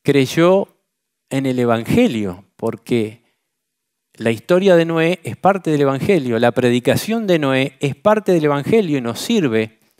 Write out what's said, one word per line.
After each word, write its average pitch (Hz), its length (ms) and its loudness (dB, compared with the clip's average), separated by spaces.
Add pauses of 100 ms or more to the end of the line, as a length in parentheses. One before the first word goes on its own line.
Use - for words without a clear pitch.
creyó 165 680 2 (640)
en 135 160 -2
el 127 120 -2
Evangelio, 113 840 0 (120)
porque 113 680 -6 (920)
la 113 180 -2
historia 180 440 2
de 165 80 4
Noé 165 380 -2
es - 140 -10
parte 185 340 -2
del 147 120 0
Evangelio, 135 560 0
la 120 140 2
predicación 127 720 0
de 180 120 2
Noé 135 420 -2
es 139 140 -4
parte 208 380 0
del 160 120 2
Evangelio 147 540 0
y 127 40 -6
nos 117 180 -6
sirve, 117 580 -2 (220)